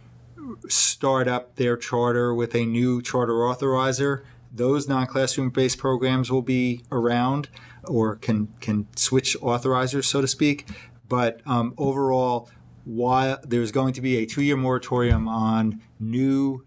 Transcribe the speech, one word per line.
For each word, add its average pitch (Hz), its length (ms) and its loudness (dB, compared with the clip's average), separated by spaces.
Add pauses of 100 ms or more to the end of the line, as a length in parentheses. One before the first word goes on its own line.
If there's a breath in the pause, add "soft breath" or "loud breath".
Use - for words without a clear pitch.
(680 loud breath)
start 131 600 0
up 123 280 -2
their 120 200 2
charter 120 600 0
with 117 180 -2
a 117 140 2
new 123 340 2
charter 120 320 0
authorizer. 131 920 0 (280 loud breath)
Those 127 360 0
non-classroom 131 600 0
based 127 300 0
programs 127 520 0
will 131 120 2
be 123 480 0
around 123 580 0 (360 loud breath)
or 110 320 0
can, 107 300 -2 (140)
can 104 340 -2
switch - 460 0
authorizers, 127 640 0
so 139 140 0
to 135 60 0
speak. 143 400 0 (400 loud breath)
But, 123 400 0
um, 120 320 0
overall, 131 680 0 (380 loud breath)
while 127 580 0
there's 120 280 0
going 131 220 0
to 127 80 -10
be 127 160 0
a 110 100 -2
two-year 143 300 0
moratorium 120 720 0
on 110 540 0 (180)
new 135 680 -2